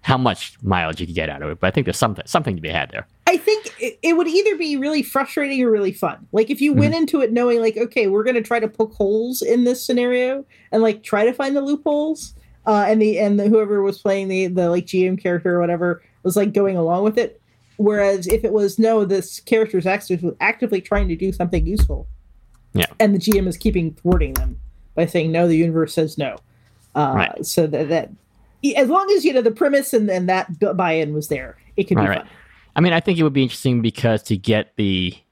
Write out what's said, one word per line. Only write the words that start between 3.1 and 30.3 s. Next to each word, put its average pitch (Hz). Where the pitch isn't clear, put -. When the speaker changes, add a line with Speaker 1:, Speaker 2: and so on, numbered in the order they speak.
Speaker 2:
I 359
think 427
it, 453
it 330
would 339
either 392
be 302
really 285
frustrating 269
or 240
really 202
fun. -
Like, 220
if -
you 285
went 285
Speaker 1:
Mm-hmm. 330
Speaker 2:
into 285
it 220
knowing, 240
like, 220
"Okay, 226
we're 202
gonna 240
try 233
to 220
poke 220
holes 220
in 240
this 247
scenario 247
and, 220
like, 214
try 208
to 247
find 269
the 285
loopholes," 294
uh, 208
and 220
the, 208
and 202
the, 202
whoever 208
was 196
playing 196
the, 190
the, 180
like, 175
G 185
M 185
character 175
or 175
whatever 175
was, 180
like, 208
going 196
along 175
with 220
it. -
Whereas 202
if 220
it 202
was, 208
"No, 220
this 185
character 220
is 170
acti-, 185
actively 214
trying 196
to 165
do 190
something 170
useful," -
Speaker 1:
Yeah. -
Speaker 2:
and 202
the 180
G 202
M 190
is 170
keeping 170
thwarting 170
them -
by 170
saying, 160
"No, 170
the 165
universe 160
says 156
no." 131
Uh, 143
Speaker 1:
Right. 98
Speaker 2:
so 160
that, 147
that 160
y-, 277
as 262
long 381
as, 349
you 285
know, 254
the 226
premise 277
and, 214
and 180
that 185